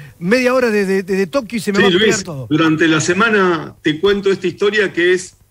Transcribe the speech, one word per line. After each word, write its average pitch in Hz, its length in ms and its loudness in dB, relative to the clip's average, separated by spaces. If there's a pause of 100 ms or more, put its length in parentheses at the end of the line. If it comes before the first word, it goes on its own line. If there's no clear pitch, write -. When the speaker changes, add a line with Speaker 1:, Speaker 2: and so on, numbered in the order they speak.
(180)
Speaker 1:
media 240 340 0
hora 254 160 2
desde, 202 340 0
desde 190 260 -2
Tokio 233 280 -4
y 214 40 -4
se 208 120 -4
me 196 60 0
Speaker 2:
Sí, 185 60 4
Speaker 1:
va 202 40 4
a 185 40 4
pegar 196 140 2
Speaker 2:
Luis, 196 180 0
Speaker 1:
todo. 135 260 -10
Speaker 2:
durante 160 360 2
la 156 140 2
semana 175 800 0
te 156 180 -2
cuento 196 320 0
esta 190 160 -2
historia 202 460 0
que 175 220 0
es - 220 -6 (140)